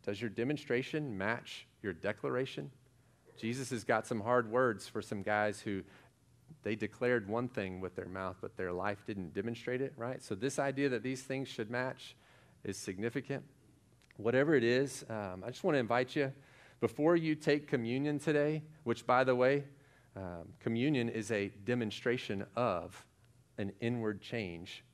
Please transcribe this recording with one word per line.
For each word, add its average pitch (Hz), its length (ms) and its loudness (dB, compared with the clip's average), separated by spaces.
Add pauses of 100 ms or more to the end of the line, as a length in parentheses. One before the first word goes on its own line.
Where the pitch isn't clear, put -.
Does 104 160 -4
your 117 100 -4
demonstration 135 880 -2
match 110 480 -2 (160)
your 98 100 -2
declaration? 131 760 -4 (680)
Jesus 120 340 -4
has 113 140 -4
got 113 220 2
some 117 140 -2
hard 117 300 2
words 117 380 2
for 104 140 -6
some 101 200 -6
guys 104 380 2
who 98 220 -2 (800)
they 107 120 0
declared 110 540 0
one 120 200 0
thing 92 320 -4
with 90 140 -6
their 95 140 -6
mouth, 92 320 -6
but - 160 -10
their 90 160 -4
life 101 340 -2
didn't 95 280 -6
demonstrate 117 480 -4
it, 135 140 -6
right? 123 260 -6
So - 120 -6
this 127 240 -4
idea 139 300 0
that 117 140 0
these 131 200 -4
things 135 260 -4
should 110 220 -6
match 127 460 -4 (480)
is 98 140 -4
significant. 117 680 -6 (760)
Whatever 131 380 4
it 117 80 6
is, 127 440 2
um, 98 380 -6
I 123 40 -6
just - 120 -12
wanna 156 160 4
invite 120 380 2
you, 135 160 2 (480)
before 147 340 4
you 160 220 4
take 147 320 2
communion 135 500 2
today, 151 440 2 (200)
which, 117 240 0
by 127 160 8
the 127 120 6
way, 135 280 6 (540)
um, 87 320 -8 (100)
communion 120 500 2
is 110 220 -6
a 101 220 0 (120)
demonstration 117 800 0 (120)
of 90 500 -2 (520)
an 101 220 -4
inward 113 400 -2
change 92 720 -8